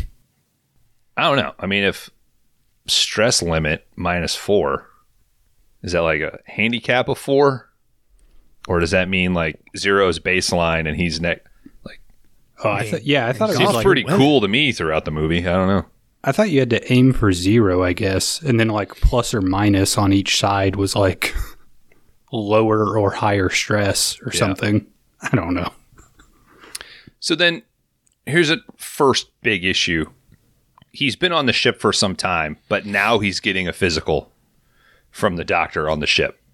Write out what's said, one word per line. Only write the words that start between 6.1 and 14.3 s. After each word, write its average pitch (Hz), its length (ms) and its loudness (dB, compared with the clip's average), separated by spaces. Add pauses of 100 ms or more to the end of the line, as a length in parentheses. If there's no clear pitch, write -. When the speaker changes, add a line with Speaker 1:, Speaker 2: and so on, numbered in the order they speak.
Speaker 1:
a - 240 -8
handicap 120 640 -2
of 131 80 -2
four? 139 540 0 (960)
Or 87 140 0
does 85 120 -2
that 92 180 0
mean, 92 240 0
like, 82 260 -2 (160)
zero 98 320 2
is 80 100 -2
baseline 85 680 0
and 76 80 -4
he's 80 240 -4
ne-, 85 160 -2 (480)
like - 160 -18 (640)
Speaker 2:
Oh, 110 60 0
I 101 120 -2
Speaker 3:
Man. 107 100 -8
Speaker 2:
th-, 165 120 -4
yeah, 139 240 0
I 127 60 0
thought 214 160 2
it 175 60 -2
Speaker 1:
seems 185 120 2
Speaker 2:
was, 120 80 2
like, 110 80 0
Speaker 1:
pretty 123 200 4
Speaker 3:
Golly. 170 140 0
Speaker 1:
cool 139 220 6